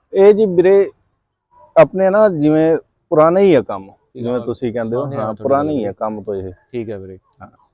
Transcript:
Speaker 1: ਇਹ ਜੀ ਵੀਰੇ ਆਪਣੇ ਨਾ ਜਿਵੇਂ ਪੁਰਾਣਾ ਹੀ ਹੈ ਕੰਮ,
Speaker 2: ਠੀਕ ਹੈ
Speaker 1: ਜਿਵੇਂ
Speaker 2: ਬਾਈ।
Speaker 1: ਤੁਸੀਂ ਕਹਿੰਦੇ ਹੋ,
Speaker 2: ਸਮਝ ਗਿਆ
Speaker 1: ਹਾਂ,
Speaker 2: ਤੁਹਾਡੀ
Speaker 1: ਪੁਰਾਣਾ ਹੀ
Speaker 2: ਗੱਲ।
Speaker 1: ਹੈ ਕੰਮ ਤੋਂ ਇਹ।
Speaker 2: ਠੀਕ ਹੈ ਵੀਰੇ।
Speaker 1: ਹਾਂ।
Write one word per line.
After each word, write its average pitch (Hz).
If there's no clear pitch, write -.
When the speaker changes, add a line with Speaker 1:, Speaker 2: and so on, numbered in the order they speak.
Speaker 1:
ਇਹ 196
ਜੀ 214
ਵੀਰੇ 185
ਆਪਣੇ 185
ਨਾ 214
ਜਿਵੇਂ 156
ਪੁਰਾਣਾ 170
ਹੀ 190
ਹੈ 139
ਕੰਮ, 98
Speaker 2:
ਠੀਕ -
ਹੈ 127
Speaker 1:
ਜਿਵੇਂ 120
Speaker 2:
ਬਾਈ। 117
Speaker 1:
ਤੁਸੀਂ 117
ਕਹਿੰਦੇ 117
ਹੋ, 135
Speaker 2:
ਸਮਝ 139
ਗਿਆ 123
Speaker 1:
ਹਾਂ, 107
Speaker 2:
ਤੁਹਾਡੀ 110
Speaker 1:
ਪੁਰਾਣਾ 139
ਹੀ 147
Speaker 2:
ਗੱਲ। 104
Speaker 1:
ਹੈ 98
ਕੰਮ 107
ਤੋਂ 101
ਇਹ। 95
Speaker 2:
ਠੀਕ 113
ਹੈ 101
ਵੀਰੇ। 95
Speaker 1:
ਹਾਂ। -